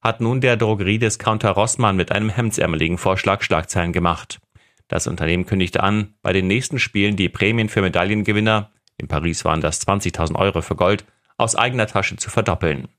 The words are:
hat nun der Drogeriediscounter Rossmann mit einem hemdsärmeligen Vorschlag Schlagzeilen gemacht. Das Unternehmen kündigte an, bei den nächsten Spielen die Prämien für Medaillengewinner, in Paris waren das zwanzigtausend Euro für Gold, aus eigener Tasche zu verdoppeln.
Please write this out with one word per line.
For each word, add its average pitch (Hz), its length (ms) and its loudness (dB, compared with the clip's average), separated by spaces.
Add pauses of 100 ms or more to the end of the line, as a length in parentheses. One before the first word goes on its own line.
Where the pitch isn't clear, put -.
hat 113 200 -2
nun 120 200 0
der 123 160 4
Drogeriediscounter 107 920 0
Rossmann 101 460 2
mit 90 140 0
einem 107 200 0
hemdsärmeligen 85 680 0
Vorschlag 95 440 0
Schlagzeilen 85 500 0
gemacht. 85 480 -2 (480)
Das 82 180 -2
Unternehmen 85 400 0
kündigte 92 380 0
an, 104 380 0
bei 92 100 0
den 92 160 2
nächsten 123 320 -2
Spielen 101 340 0
die 95 140 0
Prämien 110 400 0
für 104 140 0
Medaillengewinner, 104 880 0 (240)
in - 100 -10
Paris 80 380 -2
waren 80 160 2
das 78 180 -2
zwanzigtausend 85 580 -2
Euro 95 260 0
für - 120 -4
Gold, 92 300 0 (340)
aus 117 160 0
eigener 123 320 0
Tasche 98 300 -2
zu - 120 -8
verdoppeln. 85 600 0 (100)